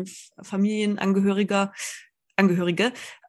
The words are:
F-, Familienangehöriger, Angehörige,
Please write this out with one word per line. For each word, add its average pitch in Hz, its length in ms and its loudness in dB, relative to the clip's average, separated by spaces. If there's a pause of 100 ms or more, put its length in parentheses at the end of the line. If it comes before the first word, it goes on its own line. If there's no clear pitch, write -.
F-, - 240 -18 (140)
Familienangehöriger, 196 1300 0 (640)
Angehörige, 180 560 2 (360)